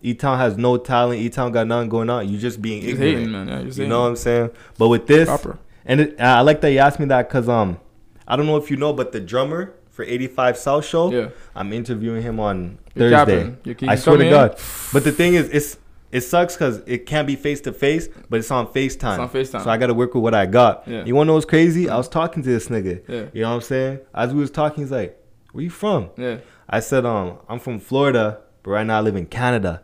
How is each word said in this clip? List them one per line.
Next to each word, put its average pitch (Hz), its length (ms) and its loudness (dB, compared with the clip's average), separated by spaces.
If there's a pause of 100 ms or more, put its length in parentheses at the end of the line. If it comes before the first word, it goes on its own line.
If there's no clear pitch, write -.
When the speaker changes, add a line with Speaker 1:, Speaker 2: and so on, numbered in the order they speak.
Speaker 1:
E-Town 131 340 -2
has 117 200 0
no 123 200 2
talent, 123 440 0
E-Town 117 300 -4
got 113 160 0
nothing 117 220 -2
going 113 200 -2
on, 117 180 -4
you 101 100 -4
just 110 240 -6
being 107 200 -6
Speaker 2:
Just 120 140 -6
Speaker 1:
ignorant. 143 220 0
Speaker 2:
hating, 113 140 -4
man. 98 160 -8
Yeah, 117 100 -8
you're - 80 -8
just 127 120 -10
Speaker 1:
You 135 60 -4
Speaker 2:
hating. 123 60 -4
Speaker 1:
know 117 120 2
what 123 60 2
I'm 120 80 -2
saying? 120 340 0 (280)
But 113 100 4
with 117 200 2
this, 160 220 6
Speaker 2:
Proper. - 300 -4 (260)
Speaker 1:
and 135 160 2
it, - 180 0
I 123 220 6
like 151 200 4
that 151 100 2
you 135 80 4
asked 143 200 4
me 151 80 0
that 127 220 2
'cause, 123 180 0
um, 104 300 0 (500)
I 120 80 0
don't 147 120 0
know 151 100 2
if 147 140 -4
you 139 60 -2
know, 147 160 0
but 131 180 -4
the 113 80 -8
drummer 139 540 -4 (160)
for - 140 -12
eighty-five 127 540 -2
South 147 280 -2
Show, 170 260 0
Speaker 2:
Yeah. 120 160 -2 (280)
Speaker 1:
I'm 101 180 -8
interviewing 113 500 -6
him 113 160 -6
on 95 380 -4 (180)
Speaker 2:
You're 120 160 4
Speaker 1:
Thursday. 147 260 6
Speaker 2:
capping. 120 280 -4
You, - 100 -10
can - 140 -4
Speaker 1:
I 104 40 4
Speaker 2:
you - 60 2
Speaker 1:
swear 160 160 6
Speaker 2:
come 139 60 6
Speaker 1:
to 143 60 6
Speaker 2:
in? 131 40 6
Speaker 1:
God. 135 260 6 (360)
But 139 100 4
the 151 80 2
thing 175 240 2
is, 165 140 2
it's, - 280 -2 (340)
it 123 100 -2
sucks 175 360 0
'cause 120 300 -2
it 123 180 -6
can't 151 220 -2
be 139 80 -2
face 147 260 -4
to - 120 -8
face, 151 340 0 (220)
but 113 100 0
it's 110 100 -8
on 123 180 -2
FaceTime. 131 260 -2
Speaker 2:
It's - 100 -10
on 123 260 -4
FaceTime. 131 360 -4
Speaker 1:
So 120 40 -2
I 113 80 2
gotta 123 160 0
work 123 220 0
with 120 80 0
what 113 100 2
I 101 120 4
got. 110 420 4
Speaker 2:
Yeah. 117 180 -8
Speaker 1:
You 120 80 -2
wanna 151 140 4
know 160 80 4
what's 156 100 2
crazy? 170 440 4
I 104 80 0
was 123 100 -2
talking 165 340 -4
to 127 80 -4
this 117 200 -2
nigga. 95 380 -4
Speaker 2:
Yeah. 120 140 -8 (120)
Speaker 1:
You 110 100 -6
know 113 60 -2
what 117 60 -2
I'm 120 60 -6
saying? 131 380 -4 (160)
As 123 180 -2
we 147 60 0
was 139 100 -2
talking, 151 340 -4
he's 135 80 -8
like, 117 260 -6 (340)
"Where 131 120 -10
you 175 60 -6
from?" 170 480 -4
Speaker 2:
Yeah. 120 200 -6 (320)
Speaker 1:
I 107 100 0
said, 127 260 0
um, 101 280 -4 (160)
"I'm 120 100 -8
from 120 200 -10
Florida, 123 600 0 (240)
but 98 80 -8
right 107 160 -2
now 110 120 0
I - 20 0
live 107 160 0
in 87 80 -6
Canada." 110 580 -2